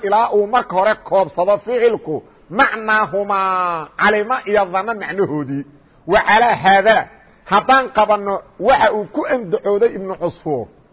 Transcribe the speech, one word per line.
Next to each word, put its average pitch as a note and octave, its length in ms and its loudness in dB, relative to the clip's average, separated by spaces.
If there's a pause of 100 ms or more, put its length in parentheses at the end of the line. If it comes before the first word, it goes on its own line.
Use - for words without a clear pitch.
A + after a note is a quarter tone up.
ilaa G#3 300 2
uu G#3 140 2
marka A#3 280 -2
hore G3+ 200 2
koobsado F#3 600 0
ficilku A3 580 -2 (340)
macnaahumaa G3 1400 -2 (100)
calima G#3+ 480 0
iyo G3+ 200 2
dhanna F#3+ 280 -4
macnahoodii." D3+ 680 -4 (440)
Wa F3 140 4
calaa A3 340 2
haadaa F#3+ 480 4 (440)
haddaan B3 420 2
qabanno G3+ 460 0 (240)
waxa - 340 2
uu G#3 120 -4
ku - 200 -8
andacooday G#3 680 -2
Ibnu F#3+ 200 -8
Cusfuur. D#3 500 -6 (280)